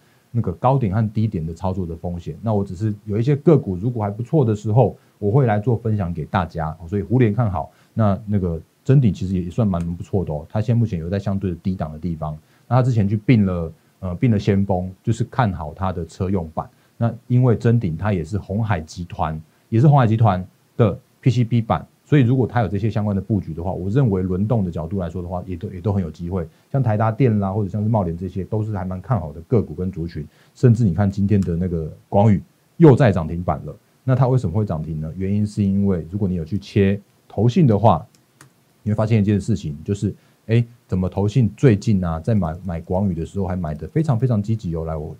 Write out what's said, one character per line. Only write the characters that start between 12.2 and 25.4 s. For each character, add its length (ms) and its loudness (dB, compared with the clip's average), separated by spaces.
那 80 0
它 80 6
之 80 0
前 160 2
去 80 0
并 300 4
了， 260 -2
呃， 140 -4
并 140 2
了 80 4
先 280 2
锋， 260 -2
就 120 -2
是 100 -2
看 300 0
好 200 -8
它 200 -4
的 120 -6
车 240 -6
用 240 -2
板。 160 -8
那 160 -2
因 160 2
为 120 4
臻 240 2
鼎 160 -2
它 160 -2
也 120 -2
是 140 -6
鸿 240 -4
海 200 -2
集 240 -12
团， 360 -6
也 100 2
是 80 6
鸿 100 6
海 80 6
集 120 2
团 280 2
的 220 2
P 80 2
C 140 0
B 180 0
板， 240 -2
所 120 4
以 40 6
如 160 4
果 100 2
它 140 -2
有 60 0
这 120 -2
些 100 0
相 140 -2
关 120 0
的 60 0
布 200 0
局 120 -10
的 80 -8
话， 100 -4
我 180 -6
认 200 2
为 120 2
轮 260 0
动 160 0
的 80 -2
角 160 -6
度 120 -6
来 100 -4
说 120 -8
的 60 -10
话， 180 -6